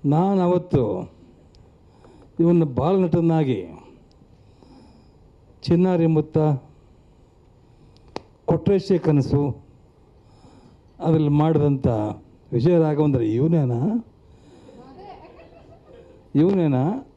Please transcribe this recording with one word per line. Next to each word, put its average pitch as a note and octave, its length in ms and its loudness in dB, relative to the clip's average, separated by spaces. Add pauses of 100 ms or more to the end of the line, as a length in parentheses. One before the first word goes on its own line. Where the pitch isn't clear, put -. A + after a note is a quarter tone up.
ನಾನು F#3 360 2
ಅವತ್ತು D#3 720 -2 (1300)
ಇವನ್ನ E3+ 240 4
ಬಾಲನಟನಾಗಿ D#3+ 1000 0 (2000)
ಚಿನ್ನಾರಿ F3 440 2
ಮುತ್ತ, D#3 320 0 (2000)
ಕೊಟ್ರೇಶಿ F#3+ 540 0
ಕನಸು C#3+ 580 0 (1400)
ಅದ್ರಲ್ಲಿ D#3 300 0
ಮಾಡಿದಂಥ D3 580 2 (680)
ವಿಜಯ E3+ 240 2
ರಾಘವೇಂದ್ರ D3+ 440 0
ಇವನೇನಾ? C#3 840 -2 (2250)
ಇವನೇನಾ? E3 800 0